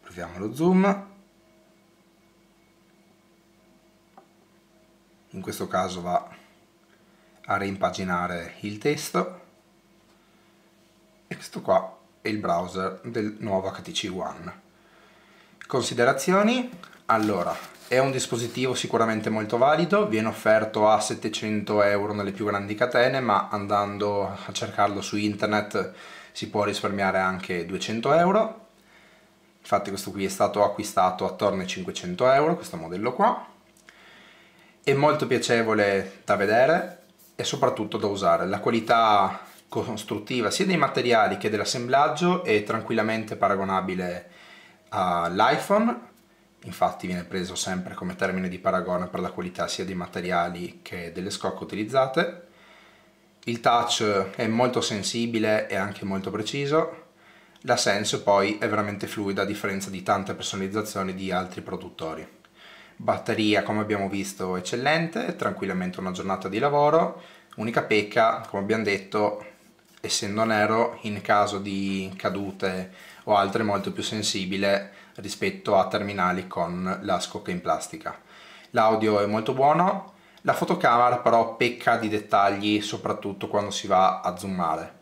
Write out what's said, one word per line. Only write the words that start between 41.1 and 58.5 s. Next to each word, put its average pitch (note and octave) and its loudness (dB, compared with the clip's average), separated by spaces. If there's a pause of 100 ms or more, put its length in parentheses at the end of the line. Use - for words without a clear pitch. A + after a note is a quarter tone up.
che G#2+ -2
dell'assemblaggio C#3 2
è G#2+ 2
tranquillamente A2 -2
paragonabile F#2+ -2 (580)
all'iPhone, G#2+ 2 (480)
infatti - -4
viene F2+ -4
preso F2+ -4
sempre F#2 -4
come F2+ -6
termine F#2 -2
di F2+ -8
paragone F2+ 0
per F2+ -6
la F2+ -4
qualità F2+ -6
sia - -6
dei F#2 -6
materiali F2 -4
che E2+ -12
delle F#2 -6
scocche - -6
utilizzate. C3+ 0 (1000)
Il A#2 -4
touch A#2+ 2 (320)
è A#2+ -2
molto A#2 2
sensibile A2 -2
e - -4
anche G2 -4
molto G2 -4
preciso. C#3 -2 (560)
La A#2+ 0
Sense G#2 0
poi G2+ 4